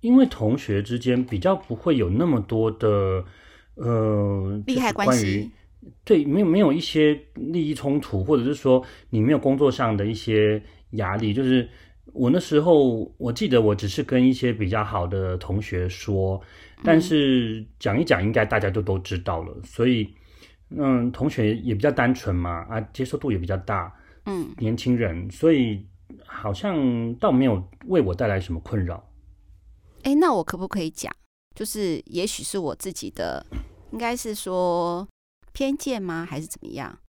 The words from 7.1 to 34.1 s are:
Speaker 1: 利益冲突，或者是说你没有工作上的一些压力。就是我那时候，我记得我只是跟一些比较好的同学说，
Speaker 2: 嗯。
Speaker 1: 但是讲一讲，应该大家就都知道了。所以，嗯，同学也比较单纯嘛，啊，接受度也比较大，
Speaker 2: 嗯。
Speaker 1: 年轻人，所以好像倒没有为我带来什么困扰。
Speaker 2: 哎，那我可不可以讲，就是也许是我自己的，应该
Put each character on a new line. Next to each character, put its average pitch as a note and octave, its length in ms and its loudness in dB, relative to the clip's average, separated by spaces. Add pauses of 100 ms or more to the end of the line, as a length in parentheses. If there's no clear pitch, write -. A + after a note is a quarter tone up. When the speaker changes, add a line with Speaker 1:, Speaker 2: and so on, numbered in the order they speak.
Speaker 1:
利 D#3+ 320 -2
益 D3+ 60 -2
冲 C#3+ 280 -2
突， F#2+ 220 -4
或 C#3+ 140 2
者 A#2+ 80 2
是 C3+ 100 0
说 C3 300 4 (260)
你 A2 120 0
没 B2 100 4
有 C#3+ 60 4
工 C3+ 180 2
作 C#3 140 4
上 A2+ 260 0
的 G2+ 80 0
一 A2 80 -2
些 G#2+ 500 2 (280)
压 G2 260 -4
力。 A2 160 0
就 B2 100 0
是 B2+ 240 2 (460)
我 B2+ 160 0
那 D#3 100 4
时 D#3 220 2
候， C#3 560 4
我 A#2 160 -4
记 F#3 160 -2
得 B2 140 6
我 G#2 120 6
只 G2+ 140 -4
是 A#2 140 -4
跟 B2+ 200 2
一 C3 100 6
些 B2+ 200 0
比 G#2 160 -2
较 G#2+ 160 0
好 G2+ 220 -4
的 F#2 320 -2
同 G2 240 -4
学 F2+ 260 -4
说， F#2+ 500 -2 (400)
Speaker 2:
嗯。 - 60 -20
Speaker 1:
但 E3 160 6
是 C3 640 0 (140)
讲 G#2+ 200 0
一 E3 60 2
讲， F#2+ 180 2
应 G#2 80 0
该 A2 140 2
大 G#2+ 160 0
家 G2+ 80 0
就 F#2+ 140 -2
都 F#2+ 160 -2
知 F#2 200 -8
道 F2 240 -6
了。 E2+ 220 -14
所 A#2+ 240 0
以， A2+ 260 0 (640)
嗯， B2+ 340 2
同 C3+ 200 -2
学 A2 260 2
也 A#2 180 -2
比 G2 60 -4
较 C#3+ 100 2
单 B2+ 240 2
纯 G#2 200 -4
嘛， F2 340 -4
啊， A2 120 -4 (120)
接 C3 120 -4
受 C#3 120 -8
度 C#3 160 -4
也 G2 60 -2
比 F2 80 -6
较 G2 100 -2
大， F#2 360 -4 (340)
Speaker 2:
嗯。 F#3 220 -6 (100)
Speaker 1:
年 A2+ 180 -2
轻 B2 200 0
人， F#2+ 340 -4
所 E3 220 2
以 A2+ 340 0 (400)
好 - 260 -6
像 B2 600 -2
倒 F#3 180 0
没 C3 120 4
有 G#2 180 2 (240)
为 F3+ 140 2
我 F#2 140 0
带 A#2 120 -2
来 G2 120 0
什 F2+ 140 -6
么 E2 80 -6
困 G2+ 240 -4
扰。 F2 180 -8 (1000)
Speaker 2:
哎， C4+ 120 0
那 D#4 180 4
我 F3+ 120 0
可 - 120 -8
不 F3+ 100 -8
可 F#3+ 140 -4
以 D#3+ 100 -4
讲， - 220 -12 (420)
就 G#3+ 100 -8
是 G3+ 420 -4
也 F3 200 -4
许 - 160 -6
是 - 160 -6
我 D3+ 160 -6
自 - 180 -10
己 - 180 -10
的， D2 340 -8 (480)
应 - 60 -10
该 A#3 180 -4